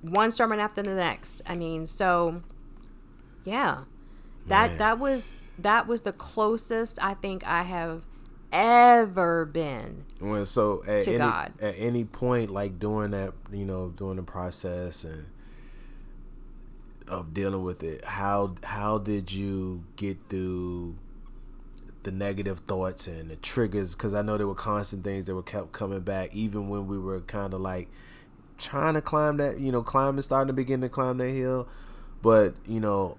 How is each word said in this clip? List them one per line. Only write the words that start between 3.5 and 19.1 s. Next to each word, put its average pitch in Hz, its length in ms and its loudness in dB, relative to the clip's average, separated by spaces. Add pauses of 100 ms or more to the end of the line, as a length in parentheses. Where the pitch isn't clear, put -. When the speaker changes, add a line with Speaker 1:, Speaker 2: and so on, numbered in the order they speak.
Speaker 1:
that, - 240 6
Speaker 2:
Man. 165 80 -6
Speaker 1:
that 220 200 4
was, 269 280 0 (320)
that 208 280 4
was 226 160 0
the 202 100 0
closest 226 880 0
I 196 120 0
think 190 320 -6
I 170 180 2
have 170 400 -4 (480)
ever 202 920 8
been 147 600 -6 (160)
Speaker 2:
When, 101 260 0
so 104 400 4
at 104 160 4
Speaker 1:
to 98 80 2
Speaker 2:
any, 117 80 4
Speaker 1:
God. 123 420 0
Speaker 2:
at 104 160 -2
any 117 280 0
point, 120 460 0
like, 98 280 -4
during 104 320 0
that, 98 240 -4 (180)
you 101 140 -4
know, 92 280 -4
during 95 220 -6
the 92 60 -6
process 90 800 -6
and 80 220 -10 (1800)
of 87 260 -6
dealing 98 280 -2
with 90 200 -4
it, 80 220 -6
how, 101 500 -2 (100)
how 104 340 -2
did 98 340 -2